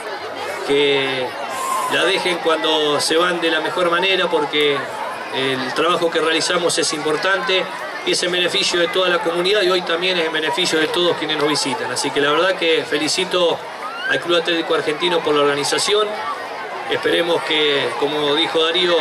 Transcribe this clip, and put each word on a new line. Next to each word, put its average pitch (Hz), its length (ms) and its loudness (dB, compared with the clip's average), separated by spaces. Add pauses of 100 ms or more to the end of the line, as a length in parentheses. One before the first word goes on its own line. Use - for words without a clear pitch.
(680)
que 139 600 2 (640)
la 147 120 2
dejen 175 320 0
cuando 156 640 2
se 160 180 0
van 175 240 2
de 165 80 2
la 156 100 2
mejor 170 300 0
manera, 170 400 2
porque 147 480 2 (580)
el 131 380 -2
trabajo 165 380 0
que 165 80 0
realizamos 160 580 0
es 160 160 0
importante 180 720 0 (420)
y 180 60 0
es 170 120 0
en 175 80 0
beneficio 180 480 0
de 170 100 4
toda 185 200 2
la 175 100 2
comunidad 175 420 2
y 180 80 2
hoy 185 140 2
también 180 340 0
es 160 80 0
en 156 80 -2
beneficio 160 460 0
de 151 80 2
todos 165 300 0
quienes 156 200 -2
nos 147 100 0
visitan. 127 440 -2
Así 135 200 -2
que 143 100 0
la 147 100 2
verdad 180 240 2
que 165 280 2
felicito 160 720 0 (520)
al - 100 0
Club 175 180 2
Atlético 165 380 0
Argentino 160 440 0
por 151 140 2
la 147 80 4
organización. 147 680 2 (840)
Esperemos 165 520 2
que, 147 460 2 (100)
como 147 360 0
dijo 160 300 2
Darío 175 360 2